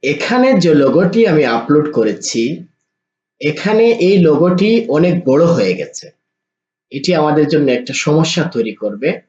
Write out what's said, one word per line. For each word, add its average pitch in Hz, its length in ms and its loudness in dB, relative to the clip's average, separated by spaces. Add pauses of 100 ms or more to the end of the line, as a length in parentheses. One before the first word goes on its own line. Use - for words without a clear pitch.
এখানে 240 440 -2 (160)
যে 170 80 4 (120)
লোগোটি 175 440 2
আমি 156 160 2 (120)
আপলোড 147 300 0 (120)
করেছি, 110 440 -4 (1000)
এখানে 202 440 0 (220)
এই 196 80 4 (120)
লোগোটি 180 420 2 (200)
অনেক 165 240 2 (160)
বড় 147 140 4 (120)
হয়ে 95 240 0
গেছে, - 260 -14 (840)
এটি 143 240 -6
আমাদের 151 340 2
জন্য 147 180 0 (100)
একটা - 160 -8 (120)
সমস্যা 156 460 0
তৈরি 110 300 -4
করবে। 107 280 -6 (200)